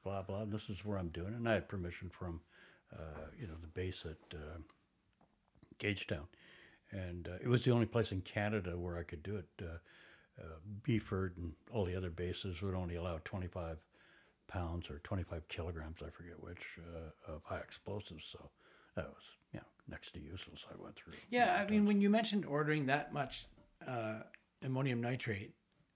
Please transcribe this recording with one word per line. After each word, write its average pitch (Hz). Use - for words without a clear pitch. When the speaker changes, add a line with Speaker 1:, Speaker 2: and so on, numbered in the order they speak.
Speaker 1:
blah, 98
blah, 98
and 104
this 107
is 95
where 104
I'm 90
doing 90
it." -
And 117
I 113
had 90
permission 90
from, 85
uh, 78
you 123
know, 80
the 82
base 90
at, -
uh, 80
Gagetown. 95
And, 87
uh, 90
it 135
was 120
the 127
only 117
place 110
in 92
Canada 104
where 87
I 85
could 82
do 98
it. 90
Uh, 82
uh, -
Beeford 95
and 87
all 107
the 90
other 92
bases 87
would 95
only 87
allow 85
twenty-five 87
pounds 85
or 73
twenty-five 87
kilograms, 80
I 76
forget 85
which, -
uh, 82
of 78
high 80
explosives. -
So -
that 78
was, -
you -
know, -
next -
to -
useless. -
I -
went -
through -
Speaker 2:
Yeah, 240
I 202
mean, 208
Speaker 1:
those. 202
Speaker 2:
when 208
you 202
mentioned 208
ordering 147
that 143
much, 139
uh, 110
ammonium 131
nitrate 117